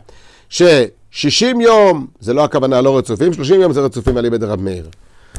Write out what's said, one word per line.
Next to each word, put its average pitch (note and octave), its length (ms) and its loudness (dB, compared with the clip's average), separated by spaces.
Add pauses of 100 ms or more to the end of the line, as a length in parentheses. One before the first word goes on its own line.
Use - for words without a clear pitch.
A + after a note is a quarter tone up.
(480)
ששישים E3+ 1120 0
יום, G3+ 460 4 (140)
זה A2 120 -6
לא C#3+ 120 2
הכוונה, C3+ 360 0
לא C3+ 180 2
רצופים, B2 340 -2
שלושים D#3 280 0
יום F3 120 2
זה C3+ 80 -2
רצופים B2+ 380 -4
אליבא A#2 180 -2
דרב G#2+ 240 -6
מאיר. F2+ 280 -10 (500)